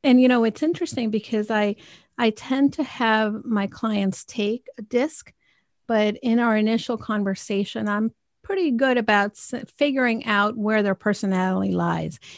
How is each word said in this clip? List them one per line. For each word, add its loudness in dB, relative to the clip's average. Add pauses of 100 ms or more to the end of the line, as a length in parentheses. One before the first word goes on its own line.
And, 6
you 8
know, 4
it's -2
interesting -2
because -2
I, 0 (420)
I 2
tend 0
to -4
have 0
my 0
clients -2
take -4 (100)
a -14
disc, -4 (540)
but 0
in 2
our 2
initial 0
conversation, -4
I'm -2 (300)
pretty -2
good 2
about 2
s-, -12 (140)
figuring 0
out 0
where 2
their 2
personality 0
lies. -2 (180)